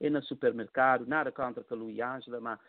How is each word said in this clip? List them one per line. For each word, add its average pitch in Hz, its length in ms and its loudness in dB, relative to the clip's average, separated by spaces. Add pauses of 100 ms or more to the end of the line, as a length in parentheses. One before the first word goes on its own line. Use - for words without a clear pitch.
é 147 100 2
no 147 140 2
supermercado, 123 840 2
nada 143 240 0
contra 123 320 -6
que - 100 -18
a 117 40 -2
Lu 113 120 -8
e 110 140 -4
Ângela, 123 380 -6
mas 113 180 -6 (100)